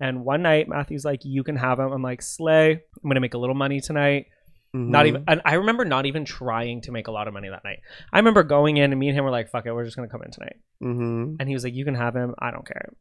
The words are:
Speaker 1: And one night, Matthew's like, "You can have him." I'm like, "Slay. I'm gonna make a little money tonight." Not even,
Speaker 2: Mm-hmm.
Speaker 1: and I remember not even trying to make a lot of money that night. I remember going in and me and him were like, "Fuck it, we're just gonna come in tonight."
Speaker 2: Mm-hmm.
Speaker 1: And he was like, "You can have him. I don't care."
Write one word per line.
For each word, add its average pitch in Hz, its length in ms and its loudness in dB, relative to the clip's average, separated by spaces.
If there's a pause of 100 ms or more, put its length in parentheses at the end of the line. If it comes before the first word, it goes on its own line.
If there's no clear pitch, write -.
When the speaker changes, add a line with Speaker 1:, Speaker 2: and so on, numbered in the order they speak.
Speaker 1:
And 127 240 -4
one 143 180 0
night, 156 260 4
Matthew's 143 360 -6
like, 143 200 -4
"You 135 200 -4
can 151 120 -4
have 127 220 0
him." 135 140 -2
I'm 131 100 -4
like, 127 200 -6
"Slay. 156 500 4
I'm - 380 -8
gonna 135 100 4
make 123 140 -2
a 120 40 -6
little 123 180 -2
money 139 240 -2
tonight." 143 460 0 (480)
Not 131 320 4
even, 139 140 0
Speaker 2:
Mm-hmm. 160 100 -2
Speaker 1:
and 160 140 2
I 151 120 2
remember 226 280 0
not 135 220 0
even 143 180 -4
trying 120 580 -4
to 123 100 -12
make 113 140 -8
a 113 40 -8
lot 107 180 -6
of 101 60 -10
money 98 160 -12
that 95 120 -14
night. - 180 -12 (300)
I 190 100 6
remember 214 220 8
going 147 360 4
in 143 120 6
and 135 80 0
me 139 120 0
and 139 80 0
him 139 60 0
were 135 60 0
like, 120 200 -2
"Fuck 117 160 -6
it, 117 80 -4
we're 117 100 -4
just 117 120 -12
gonna 120 120 -8
come 117 140 -12
in - 80 -16
tonight." - 260 -16 (260)
Speaker 2:
Mm-hmm. 120 560 -2
Speaker 1:
And 135 100 -4
he 139 60 -2
was 123 80 -4
like, 123 120 -6
"You 135 100 -6
can 143 100 -2
have 120 220 -2
him. 123 220 -2
I 120 120 -4
don't 120 160 -12
care." - 220 -10 (120)